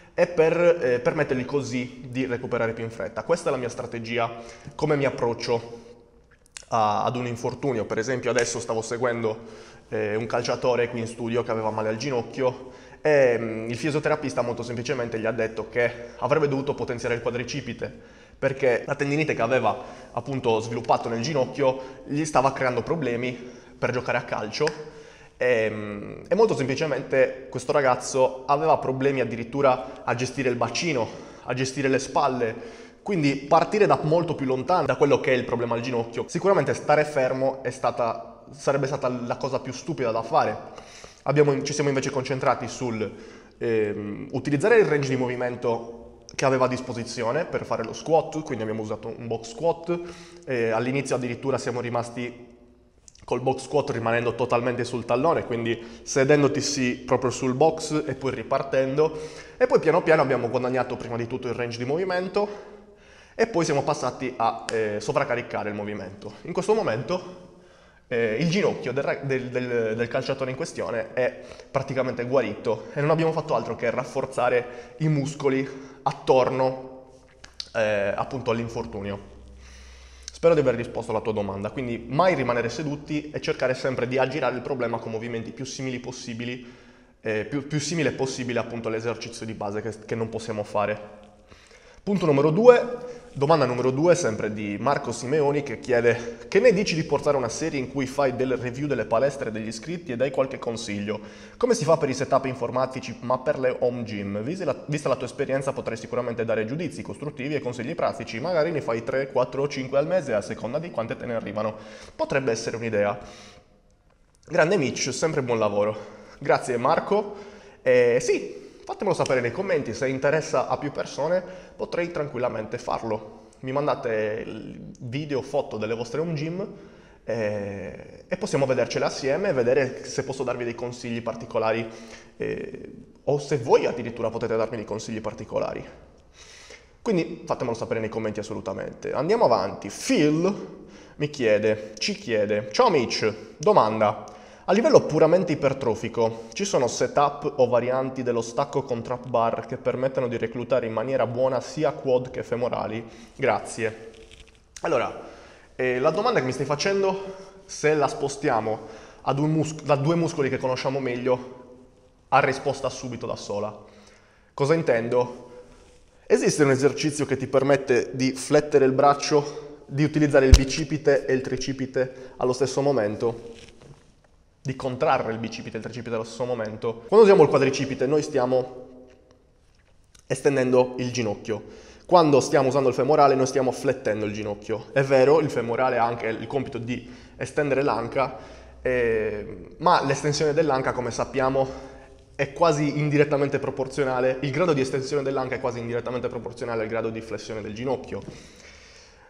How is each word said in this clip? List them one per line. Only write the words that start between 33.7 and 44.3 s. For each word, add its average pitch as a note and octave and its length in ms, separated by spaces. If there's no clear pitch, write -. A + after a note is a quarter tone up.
da C#3 160
molto E3 340
più C#3 100
lontano C3 400
da C3 80
quello C#3 240
che C3+ 140
è - 20
il B2 100
problema A#2+ 300
al A#2+ 60
ginocchio. A#2+ 480
Sicuramente E3 460
stare D3 300
fermo C3 600
è B2 60
stata, - 800
sarebbe C#3 340
stata C3 220
la B2 280
cosa C3 220
più C3 140
stupida B2+ 400
da A2+ 100
fare. A2+ 340
Abbiamo, C#3+ 400
ci - 80
siamo C#3+ 160
invece C3+ 220
concentrati B2+ 580
sul, A2 440
ehm, G#2 760